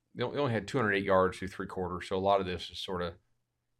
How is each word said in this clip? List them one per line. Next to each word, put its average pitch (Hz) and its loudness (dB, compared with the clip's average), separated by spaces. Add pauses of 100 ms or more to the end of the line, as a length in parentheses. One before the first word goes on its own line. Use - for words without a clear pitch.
(160)
they, 120 -4
they 123 -6
only 139 0
had 101 -2
two 139 -4
hundred 107 2
eight 98 2
yards 92 4
through 92 -6
three - -10
quarters, 90 -6
so 98 -2
a - 2
lot 98 4
of 92 -2
this 90 -6
is 90 -14
sorta, 87 -6 (680)